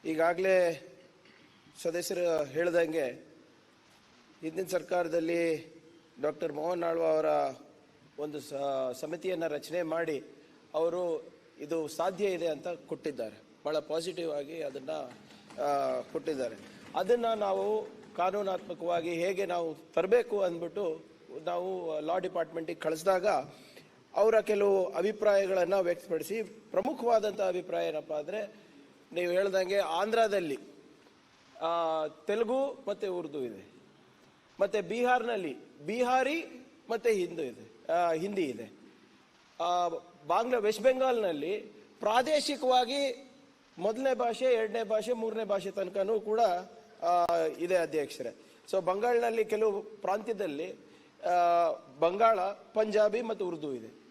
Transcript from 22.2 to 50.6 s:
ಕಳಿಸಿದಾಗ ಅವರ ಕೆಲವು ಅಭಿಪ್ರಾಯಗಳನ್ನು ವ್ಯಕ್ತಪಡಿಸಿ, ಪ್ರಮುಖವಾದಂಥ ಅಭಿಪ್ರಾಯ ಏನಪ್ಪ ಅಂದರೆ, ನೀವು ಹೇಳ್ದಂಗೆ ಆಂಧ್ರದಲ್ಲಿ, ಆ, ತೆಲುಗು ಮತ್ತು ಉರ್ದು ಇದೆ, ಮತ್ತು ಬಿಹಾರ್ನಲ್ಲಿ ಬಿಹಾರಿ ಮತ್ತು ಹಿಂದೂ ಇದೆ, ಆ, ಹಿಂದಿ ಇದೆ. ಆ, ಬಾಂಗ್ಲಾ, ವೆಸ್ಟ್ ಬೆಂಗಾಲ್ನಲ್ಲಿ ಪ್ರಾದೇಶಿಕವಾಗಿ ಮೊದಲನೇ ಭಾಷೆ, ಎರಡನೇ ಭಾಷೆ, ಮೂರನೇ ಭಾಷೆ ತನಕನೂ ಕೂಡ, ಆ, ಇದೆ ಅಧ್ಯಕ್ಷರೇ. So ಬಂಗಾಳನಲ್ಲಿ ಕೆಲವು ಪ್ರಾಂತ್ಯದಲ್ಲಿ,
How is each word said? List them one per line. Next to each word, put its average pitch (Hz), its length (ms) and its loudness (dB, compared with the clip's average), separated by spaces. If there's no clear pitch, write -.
ಕಳಿಸಿದಾಗ 175 460 0
ಅವರ 220 240 6
ಕೆಲವು 202 520 2
ಅಭಿಪ್ರಾಯಗಳನ್ನು 196 840 2
ವ್ಯಕ್ತಪಡಿಸಿ, 175 640 -2
ಪ್ರಮುಖವಾದಂಥ 214 1000 0
ಅಭಿಪ್ರಾಯ 170 480 -2
ಏನಪ್ಪ 156 240 -6
ಅಂದರೆ, 180 420 -6
ನೀವು 175 200 0
ಹೇಳ್ದಂಗೆ 190 460 2
ಆಂಧ್ರದಲ್ಲಿ, 190 800 2
ಆ, 160 460 0
ತೆಲುಗು 233 600 -2
ಮತ್ತು 196 300 -4
ಉರ್ದು 147 260 -6
ಇದೆ, 104 280 -12
ಮತ್ತು 196 280 0
ಬಿಹಾರ್ನಲ್ಲಿ 233 1000 0
ಬಿಹಾರಿ 254 800 0
ಮತ್ತು 226 200 0
ಹಿಂದೂ 170 320 0
ಇದೆ, 110 500 -8
ಆ, 170 200 2
ಹಿಂದಿ 190 300 0
ಇದೆ. 117 300 -4
ಆ, 175 280 2
ಬಾಂಗ್ಲಾ, 233 320 2
ವೆಸ್ಟ್ 208 240 0
ಬೆಂಗಾಲ್ನಲ್ಲಿ 220 720 2
ಪ್ರಾದೇಶಿಕವಾಗಿ 254 1300 2
ಮೊದಲನೇ 226 360 0
ಭಾಷೆ, 240 300 -2
ಎರಡನೇ 226 380 2
ಭಾಷೆ, 214 300 -2
ಮೂರನೇ 226 320 -2
ಭಾಷೆ 196 260 -2
ತನಕನೂ 196 500 0
ಕೂಡ, 220 200 0
ಆ, 170 340 4
ಇದೆ 175 180 0
ಅಧ್ಯಕ್ಷರೇ. 147 600 -2
So 190 100 2
ಬಂಗಾಳನಲ್ಲಿ 226 640 2
ಕೆಲವು 214 380 0
ಪ್ರಾಂತ್ಯದಲ್ಲಿ, 190 880 -4